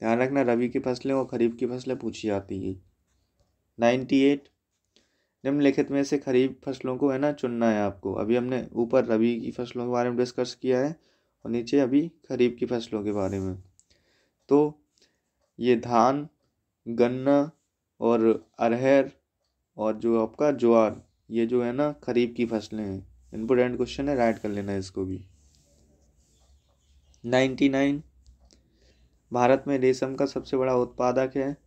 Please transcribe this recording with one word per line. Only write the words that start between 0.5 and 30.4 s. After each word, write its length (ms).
की 100
फसलें 360
और 120
खरीफ 300
की 100
फसलें 320
पूछी 300
जाती 400
हैं। 140
नाइंटी 400
एट, 280
निम्नलिखित 460
में 140
से 140
खरीफ 460
फसलों 320
को, 140
है 80
ना, 140
चुनना 380
है 100
आपको। 320
अभी 240
हमने 360
ऊपर 320
रबी 360
की 100
फसलों 360
के 40
बारे 180
में 100
डिस्कस 440
किया 180
है 200
और 60
नीचे 300
अभी 280
खरीफ 300
की 80
फसलों 380
के 80
बारे 260
में। 240
तो 340
ये 160
धान, 520
गन्ना 640
और 460
अरहर 520
और 140
जो 260
आपका 300
ज्वार, 500
ये 160
जो 160
है 100
ना 180
खरीफ 320
की 100
फसलें 380
हैं। 220
इंपॉर्टेंट 440
क्वेश्चन 320
है, 80
राइट 220
कर 100
लेना 280
इसको 280
भी। 200
नाइंटी 440
नाइन, 340
भारत 360
में 100
रेशम 360
का 120
सबसे 300